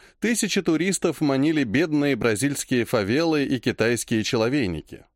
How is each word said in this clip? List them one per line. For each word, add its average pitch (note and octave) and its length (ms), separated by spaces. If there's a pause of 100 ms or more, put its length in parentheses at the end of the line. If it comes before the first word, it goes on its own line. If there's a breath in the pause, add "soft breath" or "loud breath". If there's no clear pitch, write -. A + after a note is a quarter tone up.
(200 soft breath)
тысячи G#3 420
туристов E3+ 580
манили C#3+ 440
бедные C#3+ 500
бразильские A#2+ 720
фавелы C3+ 600
и C3 140
китайские A2+ 640
человейники. A2 840 (120)